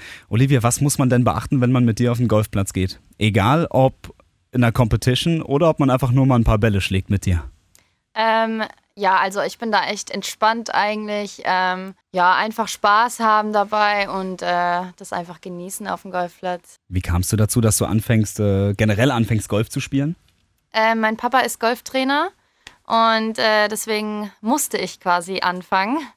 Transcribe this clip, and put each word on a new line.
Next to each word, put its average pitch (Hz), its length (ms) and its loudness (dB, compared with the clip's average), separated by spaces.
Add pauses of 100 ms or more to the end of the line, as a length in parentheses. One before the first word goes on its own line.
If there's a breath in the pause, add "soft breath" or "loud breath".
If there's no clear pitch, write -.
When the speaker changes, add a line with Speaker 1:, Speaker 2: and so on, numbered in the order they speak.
(280 loud breath)
Speaker 1:
Olivia, 127 360 2
was 117 180 2
muss 143 160 2
man 127 120 4
denn 123 140 4
beachten, 117 380 0
wenn 123 100 2
man 123 140 4
mit 110 140 2
dir 120 120 2
auf 120 60 -2
den 120 100 0
Golfplatz 107 460 0
geht? 92 260 -2 (180)
Egal, 110 520 2
ob - 440 0 (380)
in 123 100 0
der 117 100 4
Competition 123 680 0
oder 147 280 2
ob 151 100 0
man 139 100 4
einfach 127 220 2
nur 135 140 4
mal 131 100 4
ein 117 80 4
paar 110 140 4
Bälle 104 240 2
schlägt 95 280 -2
mit 101 160 0
dir. 85 180 0 (720 soft breath)
Speaker 2:
Ähm, 226 480 0 (340)
ja, 190 200 2
also 196 240 0
ich 160 180 -4
bin 226 120 -4
da 190 140 2
echt 202 240 -8
entspannt 220 640 -2
eigentlich. 208 680 -4
Ähm, 185 500 -2 (180)
ja, 180 220 4
einfach 214 360 -2
Spaß 214 500 2
haben 214 340 2
dabei 208 560 0
und, 190 320 -6
äh, 175 400 0 (140)
das - 180 -12
einfach 175 280 -10
genießen 180 460 -12
auf 180 160 -6
dem 190 80 -16
Golfplatz. 180 680 -8 (100)
Speaker 1:
Wie 90 140 -4
kamst 87 320 -2
du 110 40 0
dazu, 107 240 2
dass 110 160 2
du - 80 0
anfängst, 110 540 -2
äh, 101 340 0
generell 107 380 2
anfängst, 113 380 -2
Golf 107 200 -2
zu - 100 -6
spielen? 139 360 -4 (560)
Speaker 2:
Äh, 220 240 2
mein 220 220 -2
Papa 247 220 0
ist 240 200 -2
Golftrainer 262 680 -2 (580 loud breath)
und, 226 500 0
äh, 214 300 2
deswegen 214 640 -6 (100)
musste 233 360 -2
ich - 220 -6
quasi 180 420 -2
anfangen. 190 580 -2 (160 loud breath)